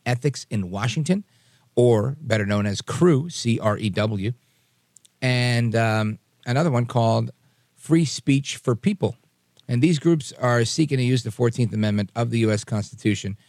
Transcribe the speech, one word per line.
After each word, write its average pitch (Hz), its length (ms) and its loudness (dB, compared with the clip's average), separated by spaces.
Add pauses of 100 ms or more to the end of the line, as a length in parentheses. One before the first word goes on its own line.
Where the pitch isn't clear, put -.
Ethics 123 440 -2
in 98 200 -4
Washington, 143 540 -2 (520)
or 123 440 4
better 110 260 0
known 104 200 0
as 98 140 -2
crew, 165 480 2
C 117 320 -2
R 104 180 2
E 110 120 -2
W, 107 420 -2 (880)
and, 120 540 0
um, 110 420 0 (260)
another 143 260 0
one 120 160 0
called 113 440 0 (440)
Free 160 320 0
Speech - 500 -2
for - 180 -2
People. 190 420 -2 (520)
And 120 140 0
these 160 160 4
groups 165 420 0
are 120 240 2
seeking 143 320 -2
to 127 80 0
use 123 180 2
the 120 80 -8
fourteenth 117 440 0
Amendment 104 420 0
of 117 140 -2
the 117 80 -2
U 110 120 2
S 104 140 -2
Constitution 104 720 -4 (120)